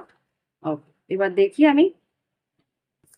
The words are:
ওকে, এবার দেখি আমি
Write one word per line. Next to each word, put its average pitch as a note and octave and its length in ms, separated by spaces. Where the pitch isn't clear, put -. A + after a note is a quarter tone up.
ওকে, D3+ 240
এবার G3 240
দেখি G3 340
আমি D4 180